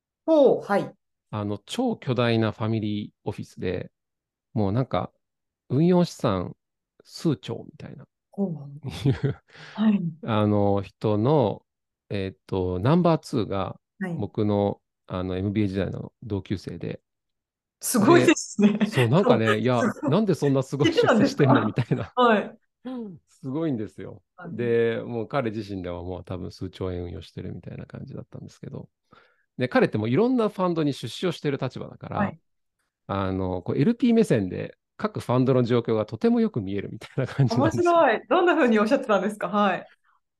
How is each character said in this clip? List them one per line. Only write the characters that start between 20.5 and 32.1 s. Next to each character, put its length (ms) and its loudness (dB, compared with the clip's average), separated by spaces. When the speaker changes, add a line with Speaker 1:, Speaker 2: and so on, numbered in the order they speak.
Speaker 2:
な 100 2
す 120 -10
ご 100 2
い 60 4
出 100 0
世 260 6
し 80 -4
て 100 4
ん 40 6
の？ 120 6
Speaker 1:
聞 80 0
い 40 -6
て 120 0
た 80 -2
ん 40 0
で 60 -4
す 100 -14
か？ 0 -
Speaker 2:
み 0 -
た 80 2
い 40 6
な。 0 -
Speaker 1:
は 140 4
い。 180 -6
Speaker 2:
す 200 -16
ご 200 -4
い 40 0
ん 60 -2
で 100 -6
す 140 -16
よ。 200 -16
Speaker 1:
は 120 -18
い。 80 -12
Speaker 2:
で、 500 0
も 180 -6
う 40 -12
彼 240 -4
自 220 -8
身 80 -6
で 80 -8
は 140 -8
も 160 -8
う 40 -16
多 140 -8
分 140 -10
数 180 -10
兆 220 -8
円 120 -6
運 80 -10
用 100 -12
し 100 -20
て 100 -14
る 120 -10
み 80 -16
た 120 -16
い 40 -14
な 80 -14
感 180 -16
じ 100 -16
だ 80 -14
っ 40 -16
た 140 -18
ん 40 -18
で 60 -18
す 100 -20
け 100 -16
ど。 200 -16
で、 100 0
彼 200 4
っ 20 0
て 80 -4
も 80 -2
う 40 -2
い 60 0
ろ 120 4
ん 80 0
な 140 0
フ 120 -6
ァ 80 2
ン 40 0
ド 100 0
に 100 0
出 140 -10
資 200 -6
を 40 -2
し 100 -8
て 100 -4
る 100 -4
立 180 -6
場 80 -10
だ 100 -20
か 120 -14
ら、 80 -6